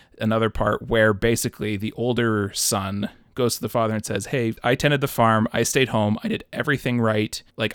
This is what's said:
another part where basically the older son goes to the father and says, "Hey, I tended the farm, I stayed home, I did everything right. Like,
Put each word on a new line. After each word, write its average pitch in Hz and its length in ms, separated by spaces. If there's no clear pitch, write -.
another 110 300
part 107 380
where 110 260
basically 107 640
the 107 160
older 113 600
son 101 560
goes 123 200
to - 60
the 113 80
father 113 240
and 107 120
says, 107 220
"Hey, 117 360
I 123 120
tended 143 240
the 135 80
farm, 113 460
I 120 100
stayed 135 260
home, 107 340
I 226 40
did 220 240
everything 123 480
right. 110 420
Like, 110 200